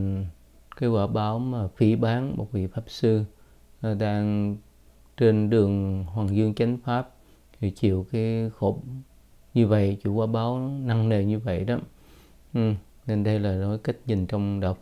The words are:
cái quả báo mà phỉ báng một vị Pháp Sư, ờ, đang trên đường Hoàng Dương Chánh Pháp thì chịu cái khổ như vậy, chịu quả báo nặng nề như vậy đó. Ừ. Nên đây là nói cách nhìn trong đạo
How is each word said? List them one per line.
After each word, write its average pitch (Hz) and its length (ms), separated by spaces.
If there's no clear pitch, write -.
cái 127 120
quả 104 180
báo 107 320
mà 123 300
phỉ 110 280
báng 120 400
một 104 160
vị 98 140
Pháp 113 200
Sư, 110 380
ờ, 110 140
đang 104 600
trên 110 340
đường 98 540
Hoàng 98 320
Dương 110 180
Chánh 120 300
Pháp 123 260
thì 101 100
chịu 95 420
cái 113 440
khổ 104 260
như 117 120
vậy, 101 380
chịu 101 100
quả 110 120
báo 113 320
nặng 113 240
nề 104 160
như 107 140
vậy 95 260
đó. 117 140
Ừ. 110 180
Nên 107 180
đây 107 140
là 104 140
nói 98 260
cách 120 180
nhìn 98 200
trong 101 340
đạo 92 220